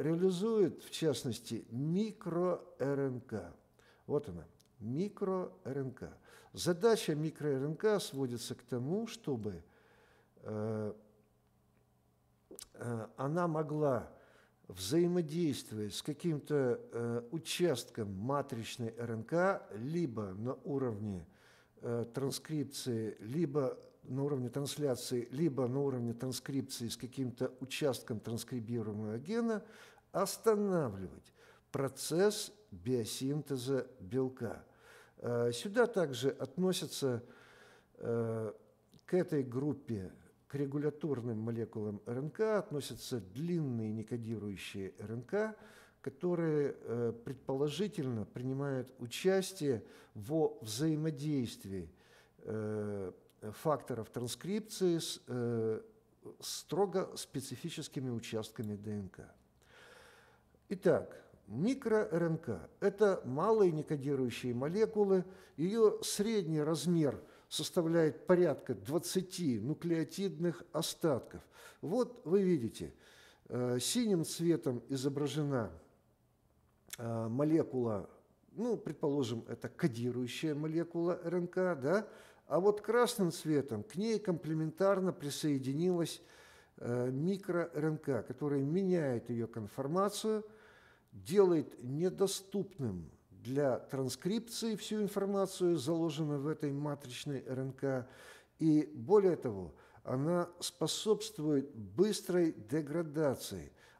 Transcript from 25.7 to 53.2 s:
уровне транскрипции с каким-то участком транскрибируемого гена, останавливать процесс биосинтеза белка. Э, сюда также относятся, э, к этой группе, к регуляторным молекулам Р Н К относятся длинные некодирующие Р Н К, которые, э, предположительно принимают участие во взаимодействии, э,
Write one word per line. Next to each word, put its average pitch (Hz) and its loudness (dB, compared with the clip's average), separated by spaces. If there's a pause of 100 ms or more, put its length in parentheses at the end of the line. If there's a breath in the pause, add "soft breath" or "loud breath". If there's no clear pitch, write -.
уровне 123 0
транскрипции 131 -4
с - -6
каким-то 127 -4
участком 127 -2
транскрибируемого 110 -4
гена, 220 -2 (500 loud breath)
останавливать 180 0 (400 loud breath)
процесс 156 0 (180)
биосинтеза 127 -2 (140)
белка. 123 -2 (560 loud breath)
Э, 120 0
сюда 214 2
также 143 0
относятся, 139 0 (720 loud breath)
э, 113 -2 (540)
к - -4
этой 165 2
группе, 120 -4 (360)
к - -14
регуляторным 139 -2
молекулам 110 -4
Р 120 -4
Н 147 -4
К 220 2
относятся 131 -6
длинные 120 -2
некодирующие 107 -6
Р 107 -8
Н 120 -6
К, 208 -2 (460 loud breath)
которые, 160 0
э, 117 0 (120)
предположительно 135 -2
принимают 131 -2
участие 147 2 (320 loud breath)
во 143 0
взаимодействии, 135 -2 (520 soft breath)
э, 104 -4 (480)